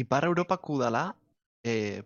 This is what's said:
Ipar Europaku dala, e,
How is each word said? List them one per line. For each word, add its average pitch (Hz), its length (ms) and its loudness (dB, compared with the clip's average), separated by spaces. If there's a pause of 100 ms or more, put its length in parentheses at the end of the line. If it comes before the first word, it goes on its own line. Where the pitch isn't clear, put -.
Ipar 131 240 2
Europaku 175 560 0
dala, 123 340 0 (500)
e, 104 420 -2